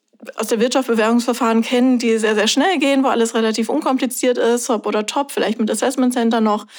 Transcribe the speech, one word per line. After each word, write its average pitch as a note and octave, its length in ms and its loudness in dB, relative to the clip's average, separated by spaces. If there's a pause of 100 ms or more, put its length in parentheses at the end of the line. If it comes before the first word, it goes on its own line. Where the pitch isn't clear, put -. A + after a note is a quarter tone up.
(380)
aus G#3+ 100 -4
der A3 140 0
Wirtschaft B3+ 260 0
Bewerbungsverfahren A3+ 760 2
kennen, B3 360 2
die A3+ 180 2
sehr, A3 160 0
sehr G#3+ 140 2
schnell E4 300 2
gehen, C#4 260 2
wo C4+ 60 2
alles A3+ 260 0
relativ A3 320 0
unkompliziert C4 680 -2
ist, A#3+ 320 0
Hop G#3+ 180 -2
oder G#3+ 180 -2
Top, C#4 280 -4
vielleicht G3+ 260 -2
mit G#3+ 100 0
Assessment B3 440 0
Center A#3 260 0
noch. G#3+ 260 0 (140)